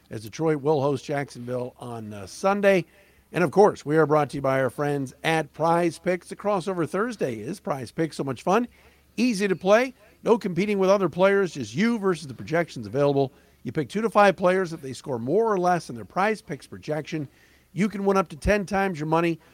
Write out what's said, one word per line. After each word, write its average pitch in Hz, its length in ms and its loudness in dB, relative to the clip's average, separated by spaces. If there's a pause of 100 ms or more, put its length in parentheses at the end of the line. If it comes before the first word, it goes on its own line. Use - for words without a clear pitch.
as 113 140 -12
Detroit 151 400 -4
will 147 180 2
host 139 240 -2
Jacksonville 123 760 -8
on, 117 340 -12
uh, 98 120 -14
Sunday. 196 600 2 (440)
And, 175 140 0
of 147 60 0
course, 185 340 6
we 151 140 2
are 156 80 6
brought 147 240 2
to 143 80 -8
you - 20 -8
by 135 180 2
our 131 120 0
friends 143 420 -2 (120)
at 160 280 0
Prize 170 460 0
Picks. 180 320 -4
The 196 60 -12
crossover 185 520 -2
Thursday 190 460 -4
is 113 260 -10
Prize 139 320 -6
Picks. 160 240 -4
So 156 80 -4
much 135 180 -6
fun, 226 260 2 (500)
easy 208 300 0
to 185 60 2
play, 214 380 2 (300)
no 214 160 4
competing 196 400 -2
with 185 100 2
other 190 220 4
players, 190 420 2
just 113 220 -8
you 226 240 0
versus 180 280 -2
the 131 60 -12
projections 120 540 -4
available. 139 480 2 (300)
You 120 80 -8
pick 151 160 -4
two 202 120 -4
to 220 80 0
five 202 280 6
players. 185 360 2
If 160 80 -12
they 135 120 -10
score 127 260 -8
more 196 340 0
or 196 60 0
less 175 320 0
in 123 60 -10
their 110 80 -12
Prize 196 360 -2
Picks - 260 -12
projection, 147 640 -8 (440)
you 208 160 0
can 196 160 -6
win 196 120 4
up 190 120 2
to 160 80 -14
ten 202 280 0
times 190 360 -2
your 151 80 -4
money 165 320 2 (120)